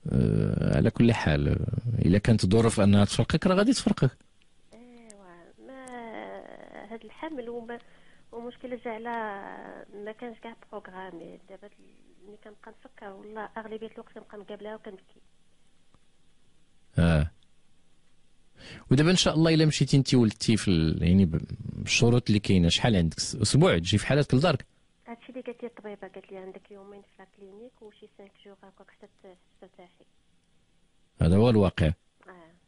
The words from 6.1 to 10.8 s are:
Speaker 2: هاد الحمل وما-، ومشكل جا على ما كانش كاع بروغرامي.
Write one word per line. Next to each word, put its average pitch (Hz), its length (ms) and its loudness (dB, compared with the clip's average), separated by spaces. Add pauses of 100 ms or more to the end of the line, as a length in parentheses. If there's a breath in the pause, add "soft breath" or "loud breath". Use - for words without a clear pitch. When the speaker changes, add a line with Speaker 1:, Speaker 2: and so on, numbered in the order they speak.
Speaker 2:
هاد 226 120 -18
الحمل 254 440 -14
وما-، 233 340 -14 (500 soft breath)
ومشكل 240 520 -14
جا 240 60 -8
على 220 540 -10 (600)
ما 214 80 -14
كانش 226 260 -16
كاع 233 180 -18 (160)
بروغرامي. 185 680 -16 (100)